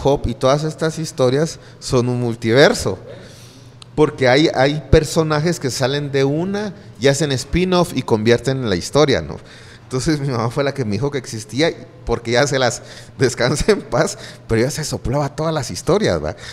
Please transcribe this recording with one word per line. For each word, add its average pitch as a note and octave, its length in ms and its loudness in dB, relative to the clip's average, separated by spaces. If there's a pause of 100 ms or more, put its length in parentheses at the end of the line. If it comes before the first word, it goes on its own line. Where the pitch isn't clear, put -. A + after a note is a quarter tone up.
Hope C#3 280 0
y A#2+ 40 -6
todas C#3 300 2
estas D#3+ 340 -4
historias C#3+ 640 -2 (180)
son B2 300 0
un B2 120 -2
multiverso. A#2 800 2 (960)
Porque D3 320 2
hay, D3 280 4
hay C#3+ 360 0
personajes D#3+ 680 2
que B2+ 100 -4
salen C3+ 420 -2
de C#3 120 2
una F#3+ 500 -2 (240)
y A#2+ 100 4
hacen C#3+ 240 2
spin-off F3 640 0
y B2+ 80 -2
convierten A#2 600 2
en A2 80 -2
la F#2 60 2
historia, B2 440 2
¿no? C#2+ 160 -10 (460)
Entonces C3 360 -2
mi C#3 100 -4
mamá A#2 200 -2
fue C#3 160 -2
la C#3 80 -2
que B2+ 140 -4
me G#2 60 -2
dijo B2+ 180 -2
que C#3 80 -6
existía, B2 520 -2 (360)
porque A2+ 240 -2
ya B2 160 4
se C3 120 -2
las, B2 220 0 (380)
descansa B2+ 540 2
en F#3 100 2
paz, D3 340 0 (320)
pero A2+ 140 2
ya C3+ 80 0
se D#3 120 -8
soplaba C#3 540 -4
todas D#3+ 160 -2
las C#3+ 180 -4
historias, C#3 540 0
¿va? D#2+ 120 -4 (160)